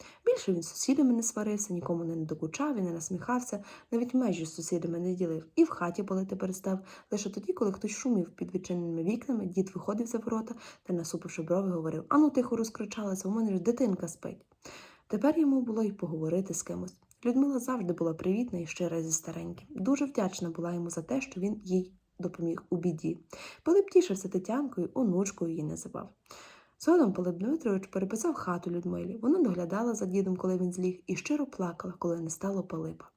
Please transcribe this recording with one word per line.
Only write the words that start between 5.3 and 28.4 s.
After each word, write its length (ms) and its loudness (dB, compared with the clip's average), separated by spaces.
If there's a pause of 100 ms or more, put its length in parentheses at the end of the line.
І 80 10
в 60 4
хаті 340 -2
палити 320 -2
перестав. 440 -2 (320)
Лише 180 -2
тоді, 240 -4
коли 180 2
хтось 200 -4
шумів 380 2
під 260 -6
відчиненими 480 -2
вікнами, 420 0
дід 300 0
виходив 320 -2
за 100 -2
ворота 380 -2 (280)
та, 100 -4
насупивши 480 -4
брови, 280 2
говорив: 400 -2
«Ану, 200 8
тихо 260 2
розкричалася, 720 -4
у 40 0
мене 220 2
ж 60 2
дитинка 480 2
спить». 380 -12 (600)
Тепер 320 2
йому 220 6
було 220 0
й 80 2
поговорити 640 -2
з 100 -6
кимось. 320 -8 (300)
Людмила 340 4
завжди 340 -2
була 200 0
привітна 460 0
і 60 -4
щира 360 -2
зі 100 -4
стареньким. 580 -6
Дуже 360 0
вдячна 440 -2
була 240 -4
йому 160 -4
за 120 -6
те, 200 -2
що 200 -8
він 220 -2
їй 300 0 (260)
допоміг 500 -2
у 80 2
біді. 420 0 (440)
Пилип 260 6
тішився 400 4
Тетянкою, 640 -2
онучкою 580 2
її 120 -2
називав. 460 -8 (680)
Згодом 340 6
Пилип 240 -2
Дмитрович 500 0
переписав 460 -2
хату 380 -4